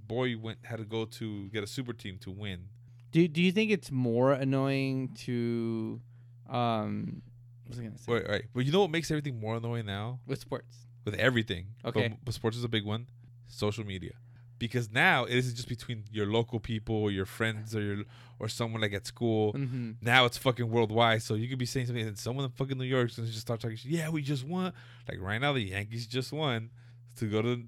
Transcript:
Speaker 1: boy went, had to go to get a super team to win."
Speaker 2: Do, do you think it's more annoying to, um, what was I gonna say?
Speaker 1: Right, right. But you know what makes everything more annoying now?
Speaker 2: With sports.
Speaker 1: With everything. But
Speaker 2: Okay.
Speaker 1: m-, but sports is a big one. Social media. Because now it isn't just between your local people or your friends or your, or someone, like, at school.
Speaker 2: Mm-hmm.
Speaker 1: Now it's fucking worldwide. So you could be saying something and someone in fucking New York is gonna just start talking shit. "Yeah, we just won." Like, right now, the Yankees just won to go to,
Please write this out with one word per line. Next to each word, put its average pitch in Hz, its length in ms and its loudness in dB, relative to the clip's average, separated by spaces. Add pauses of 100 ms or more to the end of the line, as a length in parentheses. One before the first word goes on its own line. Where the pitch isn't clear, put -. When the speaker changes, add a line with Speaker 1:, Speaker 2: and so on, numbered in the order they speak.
Speaker 1:
boy 120 300 0
went, 110 260 -8
had 117 160 -8
to 110 60 -6
go 110 200 -2
to 107 440 -8
get 107 140 -2
a 101 40 -6
super 120 260 -6
team 101 260 -10
to 95 120 -12
win." 95 340 -8 (460)
Speaker 2:
Do, 170 160 6
do 160 140 0
you 185 100 6
think 214 200 4
it's 190 200 0
more 127 420 4
annoying 135 840 0
to, 117 840 -2 (480)
um, 110 720 -2 (420)
what - 60 -20
was 117 100 -10
I 117 40 -6
gonna 107 140 -10
say? - 160 -4
Speaker 1:
Right, 117 160 2
right. 104 140 2 (100)
But 127 120 2
you 139 60 0
know 190 100 6
what 180 100 4
makes 160 200 0
everything 147 280 -2
more 110 160 -2
annoying 117 300 -4
now? 104 420 -4
Speaker 2:
With 131 120 -4
sports. - 360 -10 (300)
Speaker 1:
With 104 100 -2
everything. 107 520 2 (160)
But 120 120 -2
Speaker 2:
Okay. 110 100 4
Speaker 1:
m-, 110 180 -4
but 117 100 -4
sports 113 240 -2
is 120 60 -6
a 120 60 -2
big 110 140 0
one. 110 240 -4 (400)
Social 104 380 -2
media. 92 280 -8 (440)
Because 120 320 -2
now 139 360 4
it 123 100 0
isn't 127 200 2
just 120 120 -8
between 113 440 -8
your 104 160 0
local 113 320 2
people 110 360 -2
or 107 160 2
your 95 140 0
friends 110 500 -4
or 107 60 0
your, 101 220 -2 (360)
or 110 80 -4
someone, 113 340 -2
like, 101 120 2
at 98 120 -4
school. 110 480 2
Speaker 2:
Mm-hmm. 127 380 -2 (100)
Speaker 1:
Now 120 240 8
it's 117 120 2
fucking 120 320 2
worldwide. 113 540 6
So 110 120 -2
you 113 140 -2
could 127 100 -6
be 123 60 0
saying 123 220 -2
something 120 200 -2
and 104 100 -6
someone 135 280 -2
in 127 60 -4
fucking 131 260 -2
New 127 80 -4
York 127 240 4
is - 80 -12
gonna 117 100 -2
just 110 140 -6
start 113 180 -4
talking 113 180 -4
shit. 123 140 -8
"Yeah, 160 180 0
we 160 120 0
just 135 240 -2
won." 180 260 -2 (380)
Like, - 100 -6
right 101 220 -2
now, 143 120 2
the 131 80 0
Yankees 104 460 -4
just 127 240 -4
won 123 380 -2 (480)
to 113 120 -2
go 107 120 2
to, 120 260 0